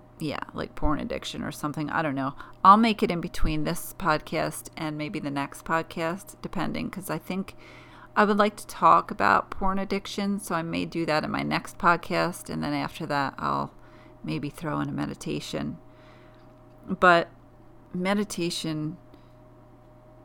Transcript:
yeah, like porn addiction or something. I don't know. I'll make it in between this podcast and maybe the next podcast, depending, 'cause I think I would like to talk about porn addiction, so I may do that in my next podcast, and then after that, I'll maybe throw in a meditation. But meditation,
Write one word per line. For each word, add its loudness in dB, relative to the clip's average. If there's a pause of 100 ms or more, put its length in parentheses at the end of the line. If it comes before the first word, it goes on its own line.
(180)
yeah, -4 (160)
like -6
porn 2
addiction -6
or -6
something. -6
I 0
don't 0
know. -4 (300)
I'll 12
make 4
it 4
in -2
between 2
this -4
podcast -2
and -6
maybe -4
the -4
next -6
podcast, -2
depending, -4
'cause -8
I -4
think -6 (580)
I 6
would 4
like 4
to -14
talk 4
about 4
porn 0
addiction, -2
so -6
I 0
may -2
do -4
that 2
in -4
my -2
next -4
podcast, 0
and -4
then -2
after -6
that, -2
I'll -2 (500)
maybe -4
throw -4
in -4
a -6
meditation. -6 (1080)
But 6 (640)
meditation, -2 (1300)